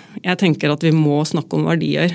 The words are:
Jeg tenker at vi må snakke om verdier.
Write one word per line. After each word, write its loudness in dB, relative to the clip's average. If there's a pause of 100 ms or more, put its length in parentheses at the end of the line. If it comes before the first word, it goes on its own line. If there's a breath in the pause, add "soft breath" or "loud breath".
(220 loud breath)
Jeg -2
tenker 2
at -2
vi 2
må 2
snakke -4
om 0
verdier. 0